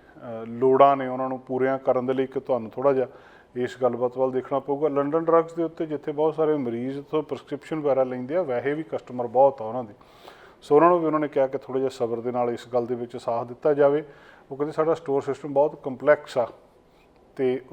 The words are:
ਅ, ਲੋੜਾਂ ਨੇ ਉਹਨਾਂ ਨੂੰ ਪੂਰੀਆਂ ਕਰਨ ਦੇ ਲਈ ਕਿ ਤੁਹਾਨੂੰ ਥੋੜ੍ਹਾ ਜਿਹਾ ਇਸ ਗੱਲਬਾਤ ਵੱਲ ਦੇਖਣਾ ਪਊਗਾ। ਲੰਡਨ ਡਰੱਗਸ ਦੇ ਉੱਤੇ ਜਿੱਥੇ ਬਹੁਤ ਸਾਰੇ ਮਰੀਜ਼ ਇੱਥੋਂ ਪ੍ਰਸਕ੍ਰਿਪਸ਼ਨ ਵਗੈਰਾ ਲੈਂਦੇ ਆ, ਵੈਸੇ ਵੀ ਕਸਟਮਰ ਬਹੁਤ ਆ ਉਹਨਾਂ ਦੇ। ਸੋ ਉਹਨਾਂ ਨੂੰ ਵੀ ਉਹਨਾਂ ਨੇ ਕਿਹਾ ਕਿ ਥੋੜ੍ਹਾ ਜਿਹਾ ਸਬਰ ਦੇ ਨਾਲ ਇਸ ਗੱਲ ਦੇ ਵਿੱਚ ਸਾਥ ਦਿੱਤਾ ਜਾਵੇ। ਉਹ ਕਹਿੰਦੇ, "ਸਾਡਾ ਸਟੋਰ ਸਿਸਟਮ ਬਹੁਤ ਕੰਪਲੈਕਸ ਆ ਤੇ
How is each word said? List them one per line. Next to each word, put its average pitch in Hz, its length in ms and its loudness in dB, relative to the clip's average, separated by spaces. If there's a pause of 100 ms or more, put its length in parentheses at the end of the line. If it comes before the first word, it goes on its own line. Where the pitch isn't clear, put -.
(160)
ਅ, 113 300 -12
ਲੋੜਾਂ 131 500 6
ਨੇ 131 100 -4
ਉਹਨਾਂ 127 220 -4
ਨੂੰ 131 120 -8
ਪੂਰੀਆਂ 131 380 -2
ਕਰਨ 127 280 0
ਦੇ 131 60 0
ਲਈ 131 140 -2
ਕਿ 131 140 -8
ਤੁਹਾਨੂੰ 117 300 -4
ਥੋੜ੍ਹਾ 139 220 0
ਜਿਹਾ 131 140 0 (500)
ਇਸ 123 260 -6
ਗੱਲਬਾਤ 123 360 0
ਵੱਲ 131 140 0
ਦੇਖਣਾ 131 260 -2
ਪਊਗਾ। 143 300 -2
ਲੰਡਨ 143 360 0
ਡਰੱਗਸ 165 280 2
ਦੇ 170 100 -4
ਉੱਤੇ 165 240 -6
ਜਿੱਥੇ 151 260 -8
ਬਹੁਤ 151 220 0
ਸਾਰੇ 156 220 0
ਮਰੀਜ਼ 127 420 -4
ਇੱਥੋਂ 151 240 -4
ਪ੍ਰਸਕ੍ਰਿਪਸ਼ਨ - 580 -8
ਵਗੈਰਾ 131 240 2
ਲੈਂਦੇ 127 320 -6
ਆ, 185 60 0
ਵੈਸੇ 131 320 -2
ਵੀ 156 80 -6
ਕਸਟਮਰ 123 440 -8
ਬਹੁਤ 127 360 4
ਆ - 20 -8
ਉਹਨਾਂ 117 200 -6
ਦੇ। 104 100 -18 (680)
ਸੋ 147 140 4
ਉਹਨਾਂ 160 120 8
ਨੂੰ 175 120 4
ਵੀ 160 60 -2
ਉਹਨਾਂ 151 140 0
ਨੇ 147 80 -2
ਕਿਹਾ 139 180 0
ਕਿ 135 120 -4
ਥੋੜ੍ਹਾ 131 200 -6
ਜਿਹਾ 131 100 0
ਸਬਰ 117 320 -4
ਦੇ 123 120 -4
ਨਾਲ 120 180 0
ਇਸ - 180 -6
ਗੱਲ 120 180 0
ਦੇ 123 80 -4
ਵਿੱਚ 120 220 -8
ਸਾਥ 120 300 -4
ਦਿੱਤਾ 143 280 0
ਜਾਵੇ। 147 300 4 (460)
ਉਹ 135 60 -14
ਕਹਿੰਦੇ, 147 160 -4
"ਸਾਡਾ 160 220 0
ਸਟੋਰ 139 280 -2
ਸਿਸਟਮ 139 300 -6
ਬਹੁਤ 151 300 2
ਕੰਪਲੈਕਸ 139 560 0
ਆ 113 100 0 (880)
ਤੇ 131 240 0 (120)